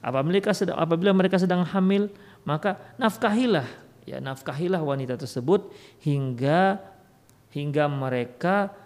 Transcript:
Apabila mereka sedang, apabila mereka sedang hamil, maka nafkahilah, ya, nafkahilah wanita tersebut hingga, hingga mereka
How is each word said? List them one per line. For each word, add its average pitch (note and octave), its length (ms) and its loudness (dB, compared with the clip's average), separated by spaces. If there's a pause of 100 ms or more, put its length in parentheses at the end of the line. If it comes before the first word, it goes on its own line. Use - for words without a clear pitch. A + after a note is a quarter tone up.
Apabila C3+ 320 0
mereka G3+ 160 2
sedang, F#3+ 240 -2
apabila E3+ 400 2
mereka F#3 240 4
sedang F3+ 240 2
hamil, G3 480 2 (320)
maka D#3 320 -2 (240)
nafkahilah, A3 680 2 (360)
ya, C3 160 -10
nafkahilah D3+ 640 -4
wanita C3+ 320 -2
tersebut C#3 560 -2 (320)
hingga, C#3+ 720 2 (800)
hingga D3 320 0
mereka C#3 880 -2 (100)